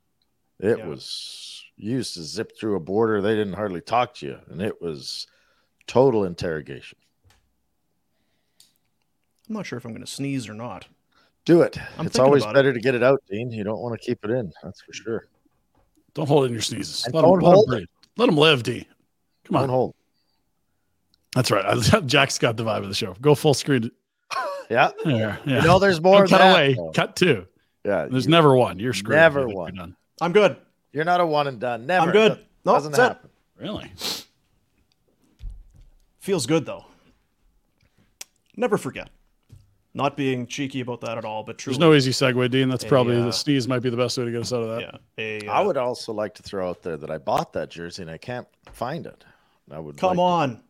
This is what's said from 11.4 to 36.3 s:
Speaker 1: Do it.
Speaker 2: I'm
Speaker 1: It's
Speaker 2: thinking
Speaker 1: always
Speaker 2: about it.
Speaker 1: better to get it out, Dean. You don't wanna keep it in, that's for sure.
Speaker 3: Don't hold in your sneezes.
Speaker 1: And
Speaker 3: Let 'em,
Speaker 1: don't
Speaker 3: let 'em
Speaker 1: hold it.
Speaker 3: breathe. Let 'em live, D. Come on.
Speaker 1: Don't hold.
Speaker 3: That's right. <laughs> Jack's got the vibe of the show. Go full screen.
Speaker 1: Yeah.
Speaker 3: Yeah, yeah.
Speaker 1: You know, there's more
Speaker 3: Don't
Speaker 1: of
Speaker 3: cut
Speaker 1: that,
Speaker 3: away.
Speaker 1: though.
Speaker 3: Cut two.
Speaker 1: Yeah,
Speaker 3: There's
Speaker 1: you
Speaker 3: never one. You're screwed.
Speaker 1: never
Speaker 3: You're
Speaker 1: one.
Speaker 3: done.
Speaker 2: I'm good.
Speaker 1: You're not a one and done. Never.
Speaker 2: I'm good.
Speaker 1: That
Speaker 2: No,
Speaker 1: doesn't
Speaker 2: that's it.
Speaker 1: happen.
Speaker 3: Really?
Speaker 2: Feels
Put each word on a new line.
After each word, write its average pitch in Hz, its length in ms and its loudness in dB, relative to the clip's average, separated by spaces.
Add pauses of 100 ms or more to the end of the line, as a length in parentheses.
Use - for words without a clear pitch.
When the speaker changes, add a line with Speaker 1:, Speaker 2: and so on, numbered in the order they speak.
Speaker 1:
Do 165 160 8
it. - 160 2
Speaker 2:
I'm - 300 -8
Speaker 1:
It's - 80 -6
Speaker 2:
thinking 131 80 4
Speaker 1:
always 135 200 6
Speaker 2:
about 107 80 -6
it. 135 80 4
Speaker 1:
better 139 140 4
to 120 60 -6
get 123 160 0
it 117 80 0
out, 131 260 4
Dean. 117 220 -8
You 110 120 -6
don't 104 180 -6
wanna 117 160 -8
keep - 260 -6
it 104 80 -4
in, 117 200 -4 (120)
that's - 180 -16
for - 120 -20
sure. 104 340 -10 (840)
Speaker 3:
Don't 151 140 -6
hold 139 180 4
in 120 80 -4
your 110 80 -6
sneezes. - 440 -6
Speaker 1:
And 127 80 -6
Speaker 3:
Let 160 120 2
'em, 170 60 8
Speaker 1:
don't 190 100 6
Speaker 3:
let 165 80 6
'em 180 60 10
Speaker 1:
hold 214 120 6
it. 123 80 0
Speaker 3:
breathe. 92 120 -6 (300)
Let 240 120 2
'em 170 80 2
live, 147 260 6
D. 113 240 -6 (560)
Come - 140 -2
on. 131 60 2
Speaker 1:
Don't 135 60 -2
hold. 123 260 -2 (1400)
Speaker 3:
That's 127 160 2
right. 98 140 2 (160)
<laughs> 175 240 4
Jack's 135 340 2
got 120 160 0
the 117 80 -6
vibe 107 200 -2
of 101 40 -10
the 98 80 -8
show. 95 240 -6
Go 143 160 4
full 147 180 2
screen. 127 380 -2 (800)
Speaker 1:
Yeah. 123 220 2 (140)
Speaker 3:
Yeah, 110 400 0
yeah. 131 160 0
Speaker 1:
You 160 60 4
know, 180 120 8
there's 185 220 2
more 185 180 6
Speaker 3:
Don't 196 40 8
Speaker 1:
of 185 80 2
Speaker 3:
cut 185 80 8
Speaker 1:
that, 190 140 8
Speaker 3:
away. 143 220 4
Speaker 1:
though. 85 160 -6
Speaker 3:
Cut - 240 -2
two. 127 300 0 (380)
Speaker 1:
Yeah, 92 240 -2
Speaker 3:
There's 127 180 -2
Speaker 1:
you 143 60 2
Speaker 3:
never 156 240 6
one. 98 240 2
You're 117 140 -4
screwed. 104 240 -2
Speaker 1:
never 156 240 6
Speaker 3:
You're 127 80 -2
Speaker 1:
one. 90 260 -8
Speaker 3:
done. 90 200 -14 (240)
Speaker 2:
I'm 170 120 -2
good. 190 260 4 (340)
Speaker 1:
You're 147 120 -4
not 175 180 0
a 175 40 0
one 147 200 0
and 135 140 -8
done. 120 260 -6
Never. 175 220 0
Speaker 2:
I'm 175 60 -2
good. 208 180 4
Speaker 1:
That - 160 -10 (160)
Speaker 2:
No, - 100 4
Speaker 1:
doesn't 147 200 0
Speaker 2:
that's 139 60 2
it. 247 40 6
Speaker 1:
happen. - 260 -2 (300)
Speaker 3:
Really? 156 320 -12 (2250)
Speaker 2:
Feels 175 280 -4